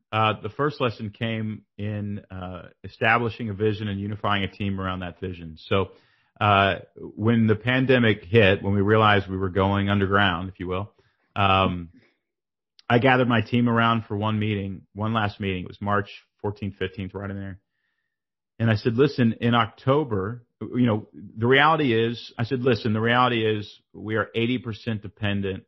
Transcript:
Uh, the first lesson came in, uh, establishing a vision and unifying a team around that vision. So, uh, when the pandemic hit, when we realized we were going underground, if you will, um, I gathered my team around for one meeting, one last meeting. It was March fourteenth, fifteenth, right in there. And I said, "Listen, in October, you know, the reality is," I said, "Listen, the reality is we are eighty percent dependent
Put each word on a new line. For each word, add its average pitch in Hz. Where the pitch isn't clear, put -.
Uh, 110
the 107
first 147
lesson 113
came 110
in, 104
uh, 90
establishing 113
a 101
vision 107
and 98
unifying 101
a 92
team 98
around 92
that 87
vision. 85
So, 95
uh, 98
when 113
the 107
pandemic 123
hit, 101
when 98
we 101
realized 104
we 95
were 95
going 98
underground, 98
if -
you 87
will, 92
um, 95
I 120
gathered 127
my 117
team 120
around 117
for 110
one 107
meeting, 101
one 107
last 104
meeting. 95
It -
was -
March 101
fourteenth, 101
fifteenth, 95
right 98
in 98
there. 98
And 113
I 110
said, 113
"Listen, 127
in 117
October, 117
you 123
know, 110
the 104
reality 143
is," 117
I 120
said, 127
"Listen, 123
the 110
reality 120
is 107
we 101
are 101
eighty 117
percent 110
dependent 98